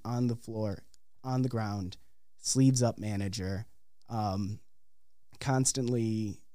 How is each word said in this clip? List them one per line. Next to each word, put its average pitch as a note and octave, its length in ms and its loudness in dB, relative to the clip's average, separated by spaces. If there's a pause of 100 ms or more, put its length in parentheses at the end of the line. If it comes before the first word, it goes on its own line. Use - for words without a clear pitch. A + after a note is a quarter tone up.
on B2 240 2
the A#2 80 2
floor, A2 480 -4 (400)
on B2+ 180 2
the B2 80 4
ground, G#2 480 -2 (420)
sleeves C3 420 6
up A#2 160 4
manager, G2+ 680 0 (420)
um, G#2 520 0 (800)
constantly A#2+ 1040 2 (140)